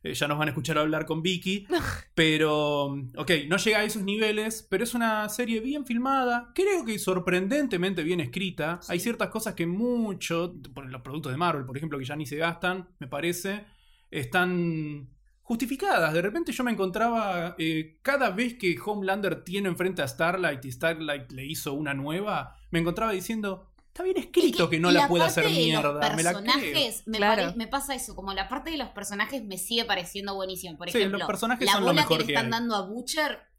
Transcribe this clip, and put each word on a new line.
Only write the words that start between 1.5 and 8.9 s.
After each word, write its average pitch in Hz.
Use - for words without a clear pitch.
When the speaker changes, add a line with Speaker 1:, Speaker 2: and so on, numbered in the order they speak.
Speaker 2:
<laughs> -
Speaker 1:
pero, 151
ok, 147
no 180
llega 214
a 214
esos 214
niveles, 214
pero 196
es 233
una 214
serie 226
bien 269
filmada, 240
creo 381
que 214
sorprendentemente 185
bien 170
escrita. 170
Speaker 2:
Sí. -